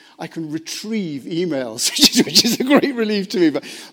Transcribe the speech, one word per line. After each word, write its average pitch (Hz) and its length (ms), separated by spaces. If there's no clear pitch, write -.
I 160 80
can 160 260
retrieve 165 680
emails, 139 680
<laughs> - 80
which 294 120
is, - 140
which - 200
is 233 160
a - 40
great 269 300
relief 214 360
to - 100
me. 160 100
But, 139 140